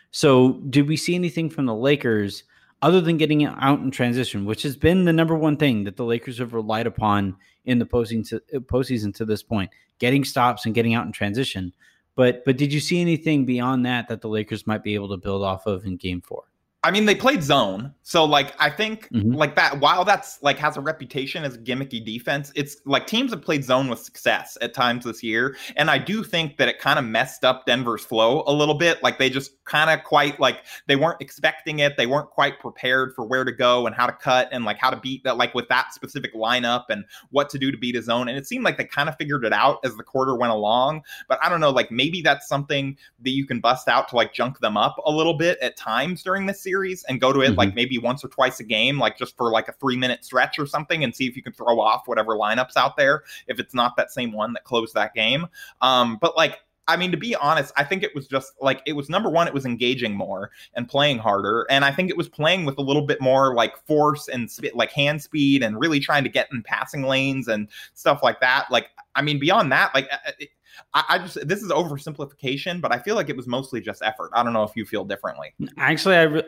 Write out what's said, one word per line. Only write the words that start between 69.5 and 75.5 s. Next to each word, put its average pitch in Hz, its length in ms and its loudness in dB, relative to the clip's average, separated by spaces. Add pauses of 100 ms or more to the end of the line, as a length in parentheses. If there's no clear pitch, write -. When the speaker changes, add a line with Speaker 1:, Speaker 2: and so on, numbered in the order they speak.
Speaker 2:
that, 170 220 4
like, 135 180 2
uh, 143 260 -8
it, 147 120 -16 (440)
I, 151 140 2
I 175 100 2
just, 156 300 -8
this 202 120 -2
is 196 120 -6
oversimplification, 147 1080 -4
but 147 120 -2
I 120 80 0
feel 214 160 -4
like 175 120 0
it 151 80 -6
was 123 120 -10
mostly 123 320 -4
just 101 200 -10
effort. 87 320 -6
I 120 120 2
don't 117 80 -2
know 110 100 2
if 104 140 -4
you 110 100 -6
feel 101 180 -4
differently. 95 480 -8 (240)